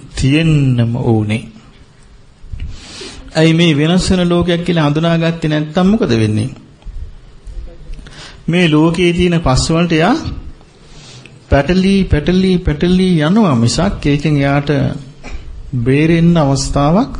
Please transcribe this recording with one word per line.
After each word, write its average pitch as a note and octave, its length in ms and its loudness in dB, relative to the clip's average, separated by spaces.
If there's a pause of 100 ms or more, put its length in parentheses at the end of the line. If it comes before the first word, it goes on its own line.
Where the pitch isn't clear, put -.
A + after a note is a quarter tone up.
(120)
තියෙන්නම C3+ 840 2
ඕනේ. A2 460 0 (1900)
ඇයි D#3+ 220 2
මේ E3 220 2
වෙනස් E3 320 0
වෙන F3+ 180 0
ලෝකයක් F3 380 0
කියලා E3 240 0
හඳුනාගත්තේ E3 640 0
නැත්නම් D#3 360 0
මොකද G3 280 0
වෙන්නේ? G#2+ 340 0 (1900)
මේ F3 240 0
ලෝකයේ E3 460 2
තියෙන F3 260 2
පස් C3 280 0
වලට E3 260 0
එයා E3+ 220 2 (1300)
පැටලි, F#3 580 2
පැටලි, F3+ 540 2
පැටලි F3 500 0 (120)
යනවා E3 360 4
මිසක් A#2 500 0
ඒකෙන් D3 320 2
එයාට C#3 320 0 (1080)
බේරෙන්න D#3+ 600 2
අවස්ථාවක්, D3 840 0